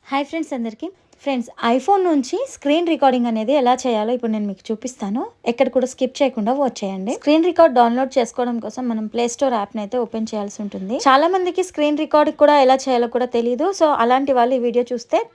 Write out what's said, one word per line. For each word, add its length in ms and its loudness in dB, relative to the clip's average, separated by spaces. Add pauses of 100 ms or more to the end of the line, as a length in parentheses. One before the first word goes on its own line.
(140)
హాయ్ 120 0
ఫ్రెండ్స్ 260 -6
అందరికీ. 360 -6 (340)
ఫ్రెండ్స్, 260 -4 (180)
iPhone 380 2
నుంచి 320 0 (180)
స్క్రీన్ 360 0
రికార్డింగ్ 400 2
అనేది 300 -2
ఎలా 220 4
చేయాలో 340 -2
ఇప్పుడు 180 -4
నేను 140 -4
మీకు 180 -10
చూపిస్తాను. 540 -6 (300)
ఎక్కడ 260 0
కూడా 160 2
స్కిప్ 260 -4
చేయకుండా 400 0
వాచ్ 220 -2
చేయండి. 380 -6
స్క్రీన్ 320 2
రికార్డ్ 280 4
డౌన్లోడ్ 380 2
చేసుకోవడం 480 -2
కోసం 240 -10
మనం 240 -4
ప్లే 120 -2 (100)
స్టోర్ 240 -2
యాప్‌ని 240 -6
అయితే 160 -6
ఓపెన్ 320 -4
చేయాల్సి 320 -8
ఉంటుంది. 420 -8
చాలా 300 6
మందికి 340 -2
స్క్రీన్ 340 -2
రికార్డ్ 280 2 (120)
కూడా 220 6
ఎలా 180 6
చేయాలో 320 0
కూడా 220 -2
తెలియదు. 320 0 (100)
So, 100 4 (140)
అలాంటి 360 2
వాళ్ళు 200 2
ఈ 80 0
వీడియో 240 0
చూస్తే 300 -2 (140)